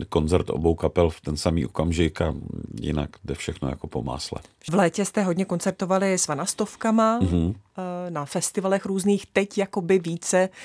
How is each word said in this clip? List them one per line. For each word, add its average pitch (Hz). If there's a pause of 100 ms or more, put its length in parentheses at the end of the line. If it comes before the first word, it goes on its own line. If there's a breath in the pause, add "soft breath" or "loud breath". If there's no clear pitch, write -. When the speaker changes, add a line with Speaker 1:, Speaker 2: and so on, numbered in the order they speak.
Speaker 1:
koncert 80
obou 82
kapel 82
v -
ten 73
samý 82
okamžik 80
a 80 (460)
jinak 73 (140)
jde 69
všechno -
jako -
po 64
másle. 62 (300)
Speaker 2:
V 160
létě 190
jste 208
hodně 185
koncertovali 190
s -
Vanastovkama, 220
Speaker 1:
Mhm. 87 (520)
Speaker 2:
eh, 175
na 151
festivalech 190
různých, 196
teď 196
jakoby 190
více 175 (160 loud breath)